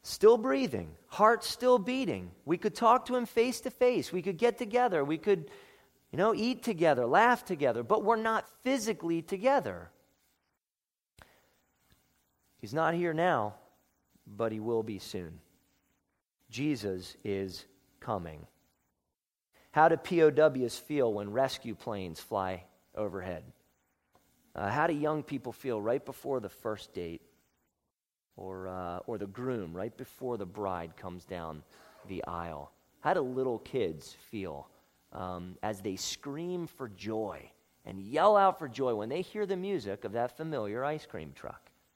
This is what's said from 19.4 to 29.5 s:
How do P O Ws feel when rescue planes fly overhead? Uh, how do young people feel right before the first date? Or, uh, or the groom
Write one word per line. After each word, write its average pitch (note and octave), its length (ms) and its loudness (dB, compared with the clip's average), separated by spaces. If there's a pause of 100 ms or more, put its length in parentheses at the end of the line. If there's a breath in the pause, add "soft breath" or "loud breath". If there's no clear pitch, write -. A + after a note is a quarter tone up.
How D#3 180 8
do E3 80 4
P E3 260 2
O D3+ 80 10
Ws C3 460 4
feel C3 340 0
when G#2 220 -4
rescue B2 420 -2
planes F#2+ 460 -8
fly F#2 420 -4 (320)
overhead? F#2 480 -6 (1120)
Uh, G2 140 -4
how D3 180 2
do E3+ 60 2
young D3+ 280 -2
people C3+ 300 -8
feel A#2 300 -4
right A2+ 240 -2
before C3+ 340 -6
the G#2+ 80 -8
first - 460 -8
date? E2+ 280 -8 (1160)
Or, F#2 280 -10
uh, F2+ 400 -8
or A2+ 100 -4
the G2+ 80 -6
groom G#2 500 -6